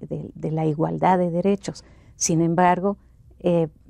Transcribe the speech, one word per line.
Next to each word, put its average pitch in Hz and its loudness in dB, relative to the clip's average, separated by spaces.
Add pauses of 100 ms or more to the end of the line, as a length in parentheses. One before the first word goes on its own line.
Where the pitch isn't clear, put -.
de, 151 -10
de 156 -6
la 160 -2
igualdad 160 0
de 180 0
derechos. 175 -4 (320)
Sin 165 0
embargo, 180 2 (420)
eh, 170 0 (200)